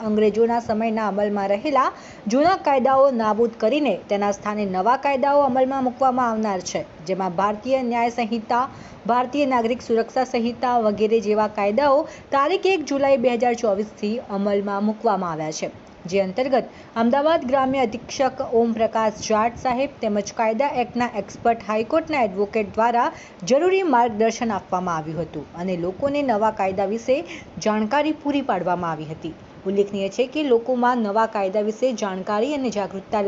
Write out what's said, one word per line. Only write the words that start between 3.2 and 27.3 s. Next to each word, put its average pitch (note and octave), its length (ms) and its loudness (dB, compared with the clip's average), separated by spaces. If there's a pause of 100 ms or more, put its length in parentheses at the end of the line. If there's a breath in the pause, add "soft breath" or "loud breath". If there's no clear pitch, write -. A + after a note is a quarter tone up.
કરીને C4 300 2 (160)
તેના G3+ 280 0
સ્થાને G#3 300 -4
નવા F#3+ 360 2
કાયદાઓ C#4 460 2
અમલમાં C4 400 0
મૂકવામાં B3 420 2
આવનાર G#3+ 400 -2
છે, E3 120 -4 (260)
જેમાં F#3 320 -4
ભારતીય G#3+ 480 0
ન્યાય A#3 260 0
સંહિતા, A#3 480 -2 (480 loud breath)
ભારતીય B3+ 400 2
નાગરિક A#3+ 380 0
સુરક્ષા A3+ 420 0
સંહિતા A#3+ 460 0 (100)
વગેરે G#3+ 420 2
જેવા G#3+ 300 2
કાયદાઓ C4 420 4 (320 loud breath)
તારીખ E4+ 400 2
એક D#4 200 -2
જુલાઈ C4+ 340 4
બે A#3+ 100 2
હજાર A#3+ 180 2 (100)
ચોવીસથી G#3 500 -2 (240)
અમલમાં G3+ 500 0
મૂકવામાં G3 460 0
આવ્યા D#3 260 -6
છે, E3 100 -6 (400)
જે F#3+ 120 0
અંતર્ગત A#3+ 440 0 (340 loud breath)
અમદાવાદ C#4 480 2
ગ્રામ્ય C4 380 2
અધિક્ષક B3+ 560 -4 (160)
ઓમ A#3 160 2
પ્રકાશ A3 540 0
જાટ A3 340 2
સાહેબ C4 400 -2
તેમજ G#3 340 -2
કાયદા A3+ 320 0 (140)
એક્ટના A#3+ 260 -2 (120)
એક્સપર્ટ A3+ 480 -2
હાઈકોર્ટના C4+ 580 0
એડવોકેટ G3+ 500 -2
દ્વારા A#3 300 2 (440 loud breath)
જરૂરી F4+ 440 2
માર્ગદર્શન A3+ 640 2
આપવામાં F3+ 440 -4
આવ્યું D#3+ 260 -6
હતું D#3 360 -12
અને F#3 200 -2
લોકોને C#4 400 -2
નવા A3 380 2
કાયદા G3 320 0
વિશે A#3 240 0 (480 loud breath)